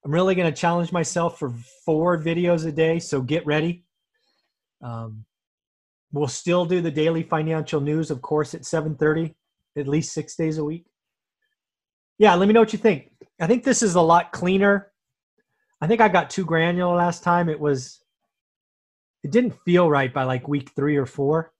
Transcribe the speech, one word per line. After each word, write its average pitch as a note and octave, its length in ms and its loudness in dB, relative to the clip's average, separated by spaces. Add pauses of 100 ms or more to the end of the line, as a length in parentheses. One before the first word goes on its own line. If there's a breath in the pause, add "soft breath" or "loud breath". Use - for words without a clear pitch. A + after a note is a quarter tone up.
I'm C#3+ 80 -6
really F#3 220 2
gonna F3 180 0
challenge E3+ 400 -2
myself E3+ 460 -2
for C3 160 -6 (320)
four E3 320 2
videos E3 480 0
a D#3+ 60 -6
day, D#3+ 260 2
so D3 240 -4
get D3 240 -2
ready. D#3 400 -2 (960)
Um, A2+ 440 -12 (880)
we'll D3 160 -2
still F3 380 0
do F3 160 0
the E3 80 -2
daily D#3 320 0
financial D#3 580 -2
news, D3+ 300 -2
of C3 140 -6
course, D3+ 320 -2
at - 100 -16
seven D#3 300 -4
thirty, D#3 400 0 (400)
at C#3+ 120 -6
least D3+ 260 -2
six D#3 220 -10
days D#3+ 220 -2
a D#3 60 -4
week. D#3+ 240 -8 (1300)
Yeah, G#3 160 6
let F#3 140 2
me G#3+ 60 4
know A3+ 80 6
what A3 120 2
you G#3+ 60 -6
think. F3+ 320 0 (280)
I E3+ 60 -4
think A#3+ 180 0
this C4 200 0
is F#3+ 100 0
a F3 80 4
lot E3 300 4
cleaner. G3 600 0 (880)
I D3+ 60 -6
think A3+ 160 2
I A3 60 6
got F3 240 0
too F#3+ 140 -6
granular F3 500 0
last F3 280 -2
time. F3 240 2
It D3+ 120 -4
was, C#3+ 440 -4 (1200)
it D3 60 -8
didn't A#3 240 2 (100)
feel F3 280 4
right C3+ 200 0
by, C3+ 120 -2
like, B2+ 240 -4
week C#3+ 240 -4
three C#3+ 260 0
or C3+ 80 0
four. D3 540 -2